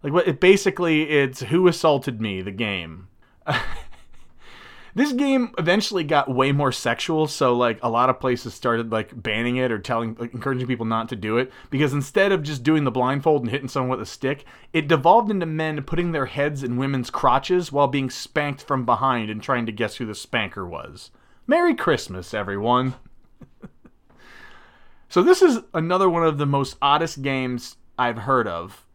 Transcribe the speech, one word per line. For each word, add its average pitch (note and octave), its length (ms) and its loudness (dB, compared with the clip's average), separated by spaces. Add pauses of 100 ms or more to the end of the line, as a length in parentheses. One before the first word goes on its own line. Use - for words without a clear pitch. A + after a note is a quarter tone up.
Like, C#3+ 120 -4
what? F3 120 4
It, D#3+ 140 0
basically, F3 680 4
it's C3+ 320 0
Who E3+ 260 2
Assaulted C#3 540 0
Me, G2 180 -4
the G2 120 -8
game. F#2+ 560 -8 (380)
<laughs> D3 60 -2 (1400)
This C#4 180 0
game C4+ 460 2
eventually F3+ 460 0
got C#3+ 300 2
way C3 180 2
more C#3 200 2
sexual, D#3 540 0
so, C3 280 2
like, A#2+ 280 2
a A#2+ 80 0
lot B2 180 2
of B2+ 100 0
places B2 360 -4
started, A#2 360 -2
like, A2 320 -4
banning A#2 340 -2
it B2+ 140 0
or A2 80 -2
telling, A#2 400 -4
like, A#2 140 -8
encouraging B2+ 340 -4
people A#2 200 -4
not A2+ 240 -2
to A#2+ 60 -8
do G#2+ 200 -2
it, B2+ 160 -2 (160)
because C#3 240 0
instead F#3+ 400 0
of E3+ 100 0
just C#3+ 200 -8
doing D3+ 220 4
the C3 60 2
blindfold C#3 520 2
and A#2+ 80 -4
hitting C3+ 180 -6
someone B2+ 220 -2
with A#2+ 100 -4
a - 100 -10
stick, C3+ 360 -6 (260)
it D3+ 160 -2
devolved F3 420 6
into F#3+ 140 -2
men D#3 380 -4
putting E3+ 300 -2
their C#3+ 120 0
heads C#3+ 380 -4
in B2 160 -2
women's C3+ 320 -2
crotches C#3+ 600 2
while C#3 180 2
being C3+ 200 -2
spanked C#3+ 540 -6
from C3 240 -2
behind A#2+ 420 0
and G#2+ 140 -8
trying A#2+ 240 -2
to A2+ 40 -4
guess G#2+ 260 -4
who B2 100 -6
the G#2+ 80 -8
spanker G2+ 520 -6
was. - 440 -14 (360)
Merry E4 280 2
Christmas, G#2+ 580 -2
everyone. A2 640 0 (680)
<laughs> - 60 -20 (1400)
So F3+ 120 4
this F4+ 200 6
is C#4 160 6 (160)
another F3+ 340 2
one E3+ 160 2
of D3+ 140 2
the D3 80 0
most C#3 340 0
oddest D3 400 0
games C3 560 -4 (220)
I've A#2+ 220 -2
heard A#2+ 280 0
of F2 460 -10